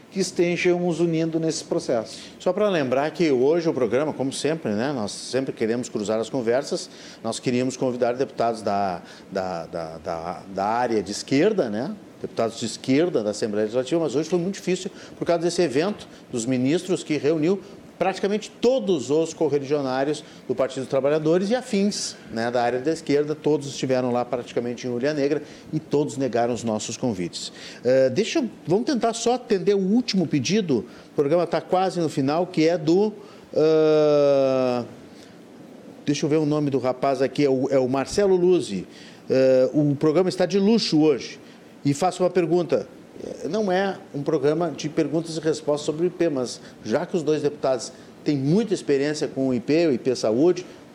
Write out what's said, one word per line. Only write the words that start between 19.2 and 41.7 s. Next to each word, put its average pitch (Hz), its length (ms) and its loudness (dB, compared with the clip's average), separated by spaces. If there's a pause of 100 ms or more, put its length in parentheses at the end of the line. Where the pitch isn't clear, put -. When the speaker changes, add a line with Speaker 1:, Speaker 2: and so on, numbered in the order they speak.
Speaker 2:
correligionários 139 920 0 (240)
do 131 80 -2
Partido 131 260 -2
dos 123 80 -8
Trabalhadores 156 600 2
e 247 40 2
afins, 208 600 -2 (160)
né, 113 180 -2
da 120 140 0
área 120 160 2
da 139 120 0
esquerda, 151 440 0
todos 151 320 0
estiveram 131 440 0
lá 120 140 0
praticamente 120 600 -6
em - 20 -4
Ulha 123 240 -2
Negra 143 300 0 (280)
e 156 80 -2
todos 143 380 -2
negaram 120 340 0
os 107 120 -4
nossos 110 340 -4
convites. 90 560 -4 (300)
Eh, 131 260 4
deixa 208 300 0
eu, 240 100 -2 (160)
vamos 202 220 0
tentar 233 260 0
só 233 220 0
atender 202 400 0
o 196 40 2
último 196 460 2
pedido, 147 580 0 (280)
o - 40 -12
programa 151 300 2
tá 160 160 -2
quase 185 380 0
no 160 100 0
final, 151 380 0
que 160 200 2
é 170 80 4
do, 180 380 2 (400)
ah, 143 1300 4 (1200)
deixa 147 220 -2
eu 147 40 0
ver 151 80 4
o 156 80 2
nome 147 260 0
do 131 80 0
rapaz 127 420 0
aqui, 135 240 0
é 139 60 4
o, 131 180 0
é 139 80 4
o 131 100 2
Marcelo 135 480 2
Luzzi. 170 520 2 (420)
Eh, 131 460 4
o 147 200 4
programa 156 320 2
está 180 200 0
de 170 100 0
luxo 196 440 4
hoje. 147 380 2 (460)